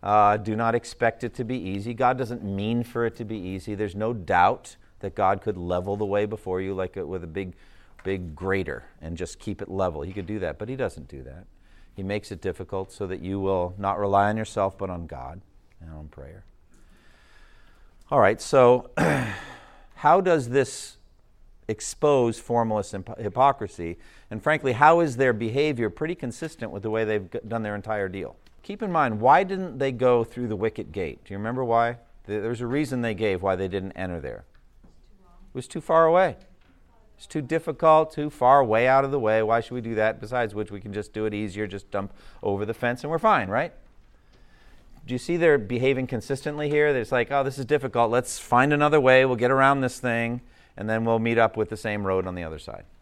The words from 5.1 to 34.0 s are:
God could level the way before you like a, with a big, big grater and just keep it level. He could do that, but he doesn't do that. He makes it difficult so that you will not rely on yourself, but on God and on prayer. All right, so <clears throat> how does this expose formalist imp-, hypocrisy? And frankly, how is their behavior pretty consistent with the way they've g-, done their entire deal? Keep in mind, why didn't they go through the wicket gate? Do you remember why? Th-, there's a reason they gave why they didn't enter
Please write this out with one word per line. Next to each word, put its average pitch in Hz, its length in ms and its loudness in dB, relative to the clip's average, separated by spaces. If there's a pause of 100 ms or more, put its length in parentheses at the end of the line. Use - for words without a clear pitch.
God 95 280 2
could 104 140 -4
level 90 400 -4
the 104 100 -2
way 104 200 0
before 95 340 -6
you 95 140 -6
like 92 220 -6
a, 90 100 -8
with 87 160 -8
a 85 60 -12
big, 90 260 -8 (500)
big 90 300 -6
grater 90 500 -4 (160)
and 82 160 -10
just 85 220 -10
keep 104 240 -10
it - 60 -12
level. 90 340 -4
He 92 100 -10
could 98 140 -10
do 107 140 -8
that, 82 180 -6
but 107 100 -10
he 131 80 -10
doesn't 90 320 -8
do 67 140 -16
that. 65 240 -18 (480)
He 98 80 -12
makes 101 300 -6
it 90 80 -12
difficult 95 500 -6
so - 160 -8
that 90 140 -6
you 95 180 -4
will 92 400 0
not 98 200 -2
rely 101 300 2
on 107 80 -2
yourself, 104 420 -4
but 98 120 -6
on 85 160 -10
God 71 340 -12 (400)
and 80 120 -16
on 76 160 -14
prayer. 76 360 -20 (1700)
All 143 100 4
right, 113 200 4
so 127 560 6
<clears throat> - 1000 -4
how 165 260 4
does 165 280 2
this - 480 -2 (720)
expose 127 720 0
formalist 113 540 -2
imp-, 101 260 -10
hypocrisy? 104 800 0 (320)
And 107 120 -8
frankly, 147 300 0
how 151 280 8
is 143 160 0
their 131 160 4
behavior 117 580 0
pretty 160 240 -6
consistent - 580 -10
with 98 100 -10
the 110 80 -4
way 110 140 0
they've 107 260 -2
g-, - 160 -8
done 113 160 -4
their 104 120 -6
entire 101 340 -4
deal? 90 280 -10 (260)
Keep 202 200 -10
in 196 100 -4
mind, 127 280 0
why 147 240 6
didn't 180 340 -8
they 135 140 0
go 123 320 2
through 123 240 -8
the 107 80 -4
wicket 104 360 -4
gate? 85 320 -8
Do 98 100 -14
you 98 40 -8
remember 120 260 -4
why? 117 340 2 (280)
Th-, 104 140 -4
there's 117 200 -4
a 123 60 -4
reason 131 360 -2
they 113 120 -2
gave 95 280 -2
why 95 140 0
they 95 120 -2
didn't 95 240 -6
enter 90 280 -8